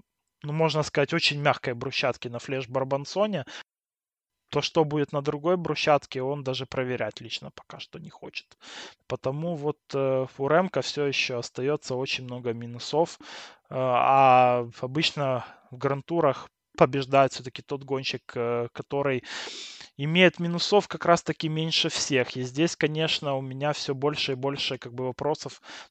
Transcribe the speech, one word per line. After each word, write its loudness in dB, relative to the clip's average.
ну, -4
можно 2
сказать, 0
очень 0
мягкой 2
брусчатке -4
на -10
флеш -6
Барбансоне, -2
то, 0
что 2
будет -2
на -2
другой 0
брусчатке, 0
он -4
даже -4
проверять -4
лично -12
пока -18
что -16
не -16
хочет. -16
Потому -4
вот, -4
э, 2
у 0
Ремка 4
все -2
еще -2
остается -2
очень -4
много -4
минусов. -2
Э, -6
а 6
обычно -2
в -16
гран-турах 0
побеждает 4
все-таки -12
тот -8
гонщик, -4
э, 0
который -2
имеет 6
минусов 2
как -8
раз-таки 4
меньше 0
всех. 0
И -2
здесь, 0
конечно, 0
у -4
меня -2
все -4
больше 0
и -2
больше, -2
как -14
бы, -6
вопросов -6